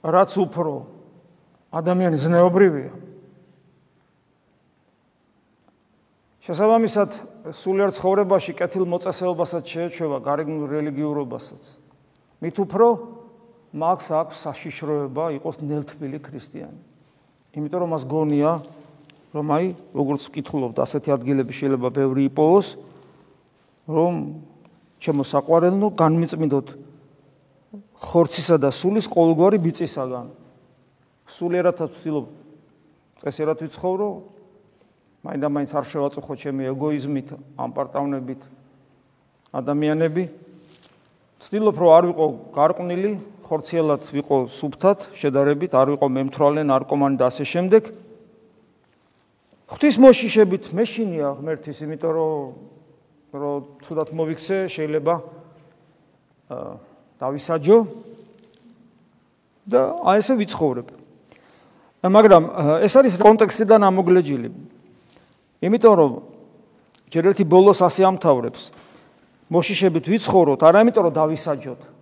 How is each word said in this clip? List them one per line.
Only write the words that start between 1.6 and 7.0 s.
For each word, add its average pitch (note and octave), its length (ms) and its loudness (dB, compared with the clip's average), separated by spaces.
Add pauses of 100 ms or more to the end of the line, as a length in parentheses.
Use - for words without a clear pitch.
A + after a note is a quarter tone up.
ადამიანი E3+ 440 0
ზნეობრივია, E3+ 760 2 (3500)
შესაბამისად, G#3+ 640 0 (420)